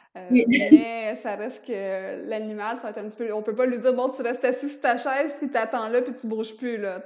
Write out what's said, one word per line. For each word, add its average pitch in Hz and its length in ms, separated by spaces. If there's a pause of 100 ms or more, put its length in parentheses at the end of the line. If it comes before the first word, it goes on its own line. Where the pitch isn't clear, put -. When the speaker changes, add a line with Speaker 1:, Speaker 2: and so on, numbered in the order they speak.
(180)
Speaker 1:
euh, 185 120
Speaker 2:
Oui. 240 140 (260)
Speaker 1:
mais 226 460
ça 208 200
reste 214 300
que 196 640
l'animal, 214 480
ça 254 80
va 220 60
être 214 80
un 202 100
petit 214 80
peu... 226 160
On 214 100
peut 214 120
pas 254 120
lui 247 120
dire, « 254 160
Bon, 247 160
tu 269 120
restes 247 220
assis 262 260
sur - 100
ta 247 180
chaise, 285 400
puis 285 120
t'attends 226 380
là, 240 140
puis 247 100
tu - 140
bouges 220 300
plus », 240 220
là. 190 280